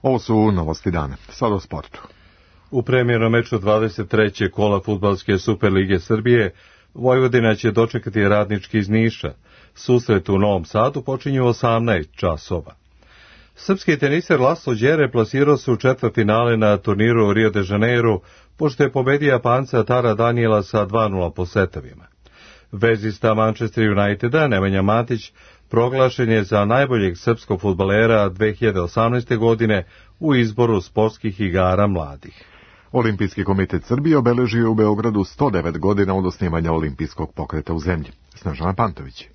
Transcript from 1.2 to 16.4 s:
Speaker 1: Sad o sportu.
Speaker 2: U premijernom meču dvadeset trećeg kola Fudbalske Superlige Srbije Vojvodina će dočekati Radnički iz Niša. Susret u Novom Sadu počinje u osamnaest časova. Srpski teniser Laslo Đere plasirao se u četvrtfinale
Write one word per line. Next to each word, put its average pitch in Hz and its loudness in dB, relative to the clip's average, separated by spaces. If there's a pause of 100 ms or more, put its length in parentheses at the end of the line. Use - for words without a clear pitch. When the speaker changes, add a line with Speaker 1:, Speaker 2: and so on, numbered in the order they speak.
Speaker 1:
Sad 113 -2
o 98 -2
sportu. - -14 (680)
Speaker 2:
U 127 -2
premijernom 120 2
meču 117 0
dvadeset 107 0
trećeg 107 0
kola 101 0
Fudbalske 98 0
Superlige 95 0
Srbije 110 0 (400)
Vojvodina 123 2
će 110 0
dočekati 107 0
Radnički 104 0
iz 98 -2
Niša. 110 0 (420)
Susret 120 0
u 98 2
Novom 98 2
Sadu 110 -2
počinje 135 -4
u 123 2
osamnaest 113 0
časova. 85 -4 (800)
Srpski 185 -2
teniser 147 0
Laslo 135 0
Đere 135 2
plasirao 135 2
se - -4
u 117 2
četvrtfinale 117 2